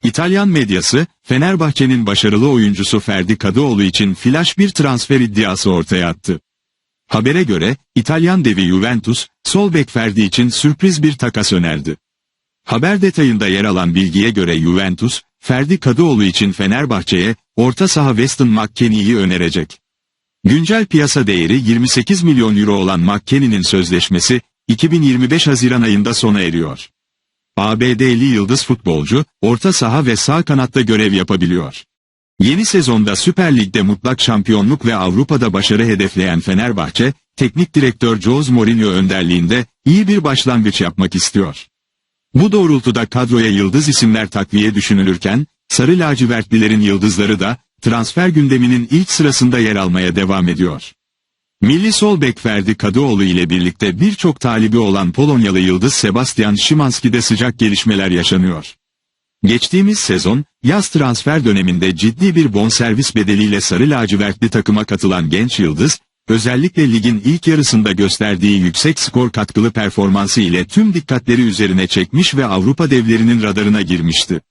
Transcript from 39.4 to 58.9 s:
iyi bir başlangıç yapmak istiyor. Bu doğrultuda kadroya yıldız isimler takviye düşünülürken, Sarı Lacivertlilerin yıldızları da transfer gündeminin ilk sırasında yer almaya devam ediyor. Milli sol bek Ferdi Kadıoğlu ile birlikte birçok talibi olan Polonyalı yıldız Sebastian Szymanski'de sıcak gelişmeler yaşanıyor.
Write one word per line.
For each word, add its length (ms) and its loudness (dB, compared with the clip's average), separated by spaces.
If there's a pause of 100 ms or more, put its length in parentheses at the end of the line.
iyi 220 4
bir 160 0
başlangıç 580 0
yapmak 340 -2
istiyor. 500 -4 (680)
Bu 180 4
doğrultuda 540 2
kadroya 440 0
yıldız 400 0
isimler 380 2
takviye 480 -2
düşünülürken, 720 0 (220)
Sarı 300 2
Lacivertlilerin 840 0
yıldızları 580 0
da 180 -4 (240)
transfer 460 -2
gündeminin 640 2
ilk 200 0
sırasında 480 2
yer 160 0
almaya 400 0
devam 340 0
ediyor. 420 -4 (680)
Milli 300 2
sol 300 2
bek 180 -2
Ferdi 360 -2
Kadıoğlu 480 0
ile 260 0
birlikte 500 -2
birçok 400 0
talibi 380 0
olan 340 0
Polonyalı 480 2
yıldız 340 2
Sebastian 640 0
Szymanski'de 640 0
sıcak 380 -2
gelişmeler 520 0
yaşanıyor. 640 -2 (720)